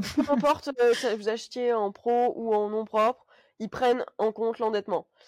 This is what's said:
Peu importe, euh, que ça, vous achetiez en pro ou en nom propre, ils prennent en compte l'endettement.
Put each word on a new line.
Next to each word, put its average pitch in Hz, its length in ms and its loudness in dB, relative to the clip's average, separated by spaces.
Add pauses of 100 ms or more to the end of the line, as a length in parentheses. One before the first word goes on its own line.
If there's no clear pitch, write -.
(160)
Peu 285 160 0
importe, 285 360 2 (120)
euh, 240 100 6
que 240 80 4
ça, 226 180 -2
vous 208 120 -4
achetiez 240 440 -2
en 208 200 0
pro 240 440 0
ou 226 160 -2
en 208 160 2
nom 220 160 -2
propre, 220 400 0 (340)
ils 220 120 -8
prennent 247 340 2 (140)
en 214 140 0
compte 226 260 -4
l'endettement. 208 480 -2 (220)